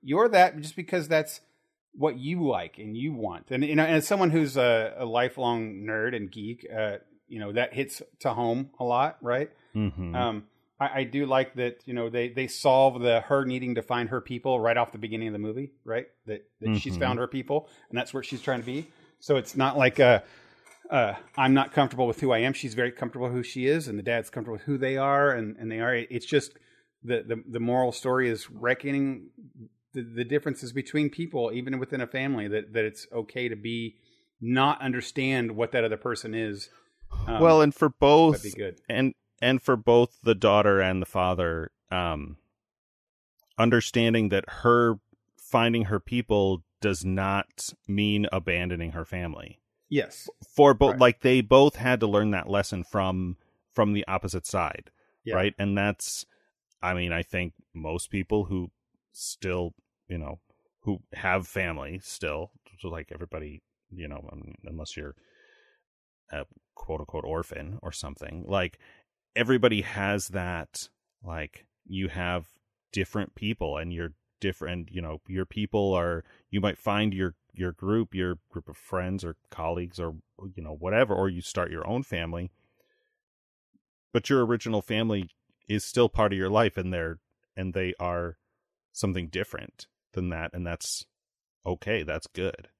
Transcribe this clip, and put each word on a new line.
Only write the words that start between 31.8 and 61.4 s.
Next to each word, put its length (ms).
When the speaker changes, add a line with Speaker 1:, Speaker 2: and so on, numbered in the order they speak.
Speaker 1:
within 200
a 60
family, 400
that, 280
that 100
it's 280
okay 360
to 80
be, 400
not 400
understand 760
what 160
that 100
other 140
person 400
is. 320
Um, 140
Speaker 2:
Well, 220
and 120
for 140
both, 540
Speaker 1:
that'd 120
be 20
good. 200
Speaker 2:
and, 240
and 180
for 160
both 460
the 140
daughter 440
and 220
the 40
father, 680
um, 460
understanding 680
that 200
her 520
finding 480
her 160
people 600
does 240
not 640
mean 440
abandoning 600
her 120
family. 560
Speaker 1:
Yes. 400
Speaker 2:
For 200
both, 180
Speaker 1:
Right. 80
Speaker 2:
like, 200
they 200
both 360
had 240
to 60
learn 260
that 180
lesson 340
from, 520
from 200
the 160
opposite 380
side, 440
Speaker 1:
Yeah. 120
Speaker 2:
right? 220
And 200
that's, 480
I 100
mean, 200
I 100
think 320
most 380
people 360
who 240
still, 600
you 100
know, 220
who 200
have 320